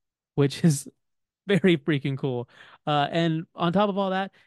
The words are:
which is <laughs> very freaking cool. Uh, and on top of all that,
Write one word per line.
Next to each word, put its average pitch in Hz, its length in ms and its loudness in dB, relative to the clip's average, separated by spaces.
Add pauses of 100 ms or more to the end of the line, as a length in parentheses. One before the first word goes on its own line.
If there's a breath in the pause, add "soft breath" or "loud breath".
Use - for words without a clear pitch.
(360)
which 139 260 0
is 151 240 2 (320)
<laughs> - 300 -20
very 190 280 4
freaking 139 400 -2
cool. 127 320 -6 (380 loud breath)
Uh, 147 240 0
and 165 360 0 (100)
on 170 160 0
top 202 160 2
of 190 100 -4
all 196 120 -2
that, 190 200 -4 (160 soft breath)